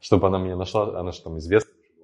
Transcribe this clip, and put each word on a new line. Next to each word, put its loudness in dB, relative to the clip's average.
Чтобы 4
она 0
меня -4
нашла, -4
она -6
же -12
там -12
известная, 0